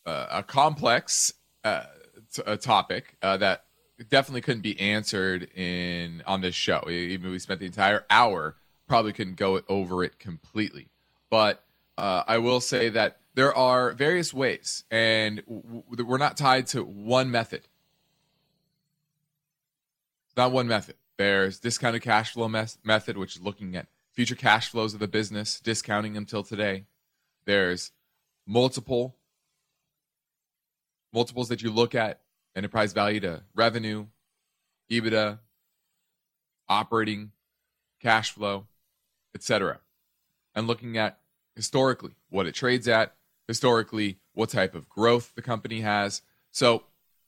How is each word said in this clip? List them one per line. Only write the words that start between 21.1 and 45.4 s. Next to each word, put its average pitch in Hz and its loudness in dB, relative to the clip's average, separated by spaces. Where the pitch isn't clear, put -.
There's 98 2
discounted 117 -2
cash 113 2
flow 117 -4
mes-, 110 -6
method, 110 0
which 92 -8
is 90 -20
looking 95 -10
at 80 -10
future 123 -2
cash 113 2
flows 110 -2
of 104 -10
the 107 -2
business, 107 -4
discounting 107 -4
them 104 -8
till 107 -6
today. 101 -4
There's 92 0
multiple, 123 0
multiples 120 -2
that 117 -6
you 113 -4
look 117 0
at, 110 -4
enterprise 101 -2
value 104 0
to 87 -6
revenue, 110 0
ebitda, 110 0
operating 107 -2
cash 110 2
flow, 101 -4
et - -18
cetera, 98 0
and 110 -4
looking 117 -4
at 107 -2
historically 127 0
what 92 -2
it 78 -6
trades 123 0
at, 113 4
historically 113 0
what 113 -2
type 95 0
of 80 -16
growth 117 2
the 120 -16